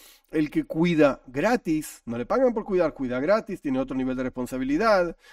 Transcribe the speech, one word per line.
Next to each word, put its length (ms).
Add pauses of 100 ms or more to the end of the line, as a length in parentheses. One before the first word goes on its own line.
(300)
el 220
que 140
cuida 600
gratis, 800
no 120
le 100
pagan 260
por 100
cuidar, 300
cuida 260
gratis, 400
tiene 200
otro 180
nivel 180
de 80
responsabilidad, 920 (160)